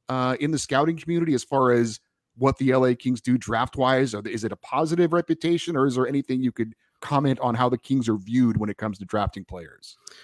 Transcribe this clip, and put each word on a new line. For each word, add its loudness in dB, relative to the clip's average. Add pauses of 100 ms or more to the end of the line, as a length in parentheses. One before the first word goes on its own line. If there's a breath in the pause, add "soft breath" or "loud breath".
uh, -2
in -2
the 0
scouting 0
community -2
as 0
far 2
as 2 (380)
what 2
the 2
L 4
A 2
Kings -2
do 0
draft-wise? 0
Are, -6
is -6
it -4
a -8
positive 0
reputation, -2
or 4
is 0
there 2
anything -2
you 0
could -6 (260)
comment 0
on -2
how 2
the 0
Kings -2
are 2
viewed 2
when -2
it -8
comes -8
to -12
drafting -4
players? -18 (260 loud breath)